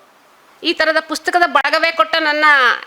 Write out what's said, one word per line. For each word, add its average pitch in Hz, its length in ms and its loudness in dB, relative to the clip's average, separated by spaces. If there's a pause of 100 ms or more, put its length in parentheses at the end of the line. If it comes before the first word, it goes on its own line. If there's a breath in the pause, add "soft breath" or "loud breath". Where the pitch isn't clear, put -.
(640)
ಈ 151 100 -2
ಥರದ 311 260 -2
ಪುಸ್ತಕದ 349 460 -2
ಬಳಗವೇ 294 460 0
ಕೊಟ್ಟ 320 240 -2
ನನ್ನ 302 300 0 (420)